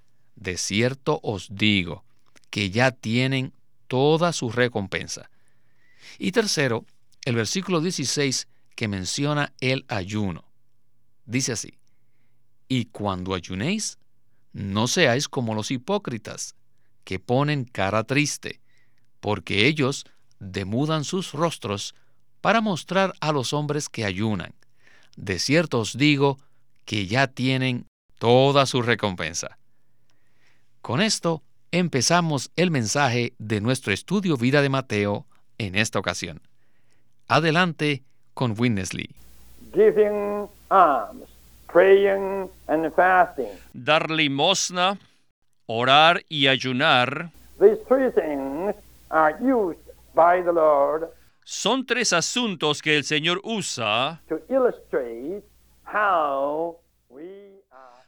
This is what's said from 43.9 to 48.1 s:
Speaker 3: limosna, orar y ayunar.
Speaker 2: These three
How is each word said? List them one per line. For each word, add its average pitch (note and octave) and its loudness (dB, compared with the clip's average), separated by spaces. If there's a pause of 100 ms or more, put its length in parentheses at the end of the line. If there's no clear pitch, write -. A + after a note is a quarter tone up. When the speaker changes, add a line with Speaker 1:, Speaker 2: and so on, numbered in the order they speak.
Speaker 3:
limosna, F3 0 (680)
orar C3+ 6
y C#3+ 0
ayunar. C3+ 2 (280)
Speaker 2:
These G#3 6
three C4 2